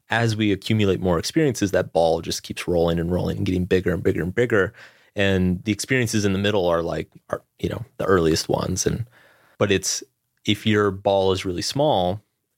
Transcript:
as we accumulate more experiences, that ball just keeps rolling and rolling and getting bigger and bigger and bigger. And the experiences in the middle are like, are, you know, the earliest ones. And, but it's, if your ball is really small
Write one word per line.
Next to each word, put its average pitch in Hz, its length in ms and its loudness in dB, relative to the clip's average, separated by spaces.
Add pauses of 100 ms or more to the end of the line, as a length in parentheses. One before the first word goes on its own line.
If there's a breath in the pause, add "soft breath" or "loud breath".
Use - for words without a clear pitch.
(100)
as 113 260 0
we 107 160 0
accumulate 98 480 0
more 87 180 0
experiences, 120 540 0
that 92 200 0
ball 82 280 2
just 87 220 -6
keeps - 240 -12
rolling 85 320 2
and 85 140 -2
rolling 87 260 -2
and 101 80 -4
getting 92 180 0
bigger 90 280 2
and 90 100 -2
bigger 92 200 0
and 90 120 -6
bigger. 113 380 0 (420 loud breath)
And 92 500 2
the 107 80 0
experiences 113 520 0
in 98 80 2
the 95 60 -2
middle 101 280 0
are 85 160 2
like, 80 260 -4 (220)
are, - 120 -6 (160)
you - 100 -4
know, 113 160 -6 (140)
the - 60 -4
earliest 82 440 2
ones. - 380 -2
And, - 200 -2 (520 soft breath)
but 101 140 0
it's, - 300 -2 (420)
if 107 220 -2
your 104 260 4
ball 95 400 2
is 92 120 -2
really 90 180 -4
small 107 600 0 (360)